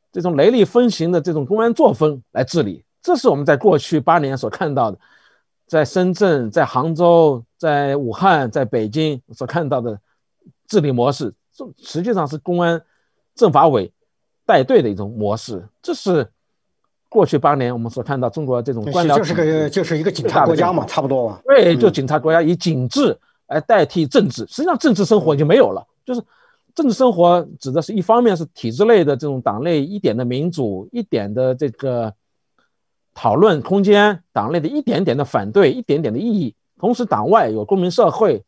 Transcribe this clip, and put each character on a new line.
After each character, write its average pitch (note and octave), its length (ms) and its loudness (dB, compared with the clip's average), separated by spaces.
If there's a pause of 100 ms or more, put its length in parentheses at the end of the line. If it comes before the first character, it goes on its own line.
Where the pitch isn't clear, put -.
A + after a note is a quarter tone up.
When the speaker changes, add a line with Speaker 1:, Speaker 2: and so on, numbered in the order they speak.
(140)
Speaker 1:
这 F3+ 80 -6
种 E3+ 160 -2
雷 E3 120 6
厉 A#3+ 140 4
风 A#3+ 260 2
行 E3+ 220 -2
的 F3 80 2
这 D#3+ 140 -4
种 D3 120 -2
公 G3+ 140 -2
安 A#3 140 2
作 A#3+ 200 4
风 D3 380 -2
来 B2 120 -2
治 D#3 200 -2
理。 F2+ 200 -8 (180)
这 F4 140 0
是 B3+ 120 0
我 D#3 80 4
们 C#3+ 100 -4
在 D3 120 2
过 E3+ 200 2
去 D3+ 220 -2
八 E3 180 2
年 C3+ 180 -2
所 A#2+ 140 -6
看 D3+ 240 -6
到 A#2+ 160 0
的， F#2+ 80 -10 (680)
在 D#3 160 0
深 F#3 300 0
圳、 D3+ 360 0
在 C#3+ 160 0
杭 D3+ 300 -2
州、 D#3+ 480 4 (140)
在 C#3+ 400 -2
武 B2 160 -4
汉、 D#3 360 2
在 C3+ 140 -2
北 A2 240 -2
京 D3 340 -4 (120)
所 B2+ 120 -10
看 D#3+ 220 -6
到 B2+ 140 -2
的 A2 180 -8 (680)
治 G#3+ 120 0
理 D3 120 0
模 B2 200 0
式， C3 220 -8 (200)
这 B3+ 240 -18
实 - 240 -10
际 A3+ 120 -2
上 E3 140 -2
是 D3 100 -10
公 F3 240 -4
安 E3+ 200 -2 (540)
政 G3 160 2
法 C#3+ 160 6
委 A2+ 240 0 (540)
带 D3+ 180 4
队 G#3 180 4
的 A#2+ 80 -2
一 G2+ 60 -4
种 G2+ 160 -8
模 G#2+ 240 -2
式。 G#2 320 -12 (140)
这 F4 120 -8
是 F3 360 -2 (800)
过 G3 160 4
去 C#3+ 120 -2
八 D3 180 -2
年 B2 180 -4
我 A#2+ 40 -6
们 A2+ 140 -6
所 B2+ 100 -10
看 C3+ 160 -4
到 B2 120 -2
中 D3+ 160 -8
国 B2 160 -2
这 C3 100 -6
种 A#2 200 -6
官 F3 140 0
僚 C#3+ 120 4
Speaker 2:
就 D3 60 2
是 D#3+ 100 -4
个， E3 100 0
Speaker 1:
体 D#3 60 0
制 D#3 200 -2
Speaker 2:
就 F3+ 140 -2
是 E3 140 -4
一 D#3 60 -4
个 G3 60 0
警 B2+ 180 -8
察 D3 180 2
国 E3 100 2
家 F3 160 0
嘛， E3+ 140 -2
Speaker 1:
最 - 20 -14
大 - 0 -
的 - 0 -
变 - 0 -
化。 - 60 -12
Speaker 2:
差 D#3+ 80 -2
不 C3+ 80 -4
多 B2+ 180 -2
吧。 G2+ 180 -10
Speaker 1:
对， E3+ 300 6
Speaker 2:
嗯。 B2+ 40 -2
Speaker 1:
就 G3 100 6
警 C3+ 180 -4
察 D3+ 100 0
国 D#3 140 0
家 E3 100 4
以 E3 140 2
警 C#3 320 -4
治 C4 300 0 (300)
来 D3+ 120 -4
代 F3+ 260 2
替 D#3 220 -2
政 G#3+ 220 2
治， A2+ 180 -8
实 - 140 -10
际 - 20 -2
上 F4 140 0
政 C4+ 160 2
治 F#3+ 100 0
生 G#3 160 4
活 D3+ 160 0
已 - 20 -4
经 D3+ 80 2
没 F3+ 120 4
有 B2 140 4
了。 F#2+ 140 -8 (200)
就 B3+ 80 -6
是 A#3+ 100 -6 (500)
政 D4+ 140 0
治 A3 60 2
生 B3+ 180 2
活 F3 340 4 (140)
指 C3+ 100 -10
的 D3 120 -2
是 - 100 -10
一 G#3 100 -2
方 A#3 220 2
面 G3 140 2
是 D#3+ 160 -6
体 A2+ 180 -6
制 D#3 140 0
内 A3 180 6
的 C#3 140 0
这 D3+ 100 -8
种 C3 140 -6
党 A2 200 -4
内 D#3 220 0
一 G3 160 -8
点 A2 160 0
的 B2+ 80 -4
民 C3 260 -4
主， A2 420 -6
一 A#3+ 120 -8
点 G#2 300 -6
的 B2+ 200 -2
这 C#3 180 -4
个 A#2 420 -6 (1000)
讨 A2 220 0
论 E3 260 4
空 G3 220 0
间， G3+ 480 4
党 A2 220 -4
内 E3+ 80 -2
的 D#3 80 -4
一 D4 120 -4
点 G3 220 -2
点 C3 140 0
的 C#3+ 80 -2
反 G#2 260 -4
对， F3+ 180 4
一 B3 120 -4
点 D#3 200 -2
点 C#3 120 -2
的 D#3+ 40 -4
异 F#3+ 80 -4
议， G3 300 -2 (240)
同 A3+ 160 0
时 B3 80 -6
党 A2 260 -2
外 F#3+ 200 4
有 G#2+ 160 -4
公 G3 120 0
民 F3+ 140 0
社 F#3+ 180 4
会， D3+ 380 0